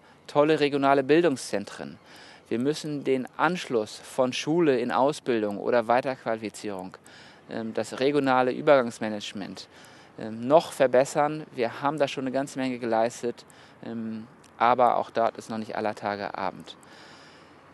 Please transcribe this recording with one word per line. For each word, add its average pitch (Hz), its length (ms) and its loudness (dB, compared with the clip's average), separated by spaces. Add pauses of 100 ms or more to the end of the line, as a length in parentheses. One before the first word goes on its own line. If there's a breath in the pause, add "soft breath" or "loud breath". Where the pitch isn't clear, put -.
(260 soft breath)
tolle 151 340 4
regionale 139 440 4
Bildungszentren. 131 960 0 (500 loud breath)
Wir 117 80 -2
müssen 147 460 -4
den 131 240 0 (100)
Anschluss 139 640 -2
von 127 340 -2
Schule 151 460 2
in 120 120 -2
Ausbildung 110 680 0
oder 113 280 0
Weiterqualifizierung, 113 1080 -4 (540 loud breath)
ähm, 113 240 -8
das 110 240 -4
regionale 131 520 2
Übergangsmanagement, 120 1160 0 (520 loud breath)
ähm, 113 260 -10
noch 151 280 4
verbessern. 147 720 2 (100)
Wir 117 260 -4
haben 147 160 0
da 143 100 2
schon 131 180 -6
eine 131 80 -4
ganze 139 260 -4
Menge 131 200 -2
geleistet, 120 680 -2 (380 loud breath)
ähm, 113 440 -8 (300)
aber 120 400 4
auch - 120 -2
dort 113 280 -2
ist - 120 -14
noch 113 80 -6
nicht 110 200 -8
aller 107 180 -4
Tage 101 420 -6
Abend. - 380 -8 (1000 loud breath)